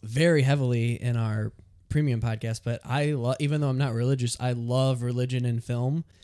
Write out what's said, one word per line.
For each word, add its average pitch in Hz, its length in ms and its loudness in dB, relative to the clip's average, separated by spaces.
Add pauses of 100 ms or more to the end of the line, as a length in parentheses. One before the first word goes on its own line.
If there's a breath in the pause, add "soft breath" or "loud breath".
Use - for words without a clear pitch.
very 147 400 4
heavily 123 500 2 (100)
in 120 140 0
our 107 360 -2 (380)
premium 139 300 0
podcast, 113 440 -4
but 117 200 -4
I 143 280 0
lo-, 127 280 0
even 147 200 0
though 143 80 2
I'm 131 100 0
not 135 160 0
religious, 123 460 0
I 123 120 -2
love 123 500 0
religion 123 420 -2
in 117 160 -2
film, 127 440 -2 (200 soft breath)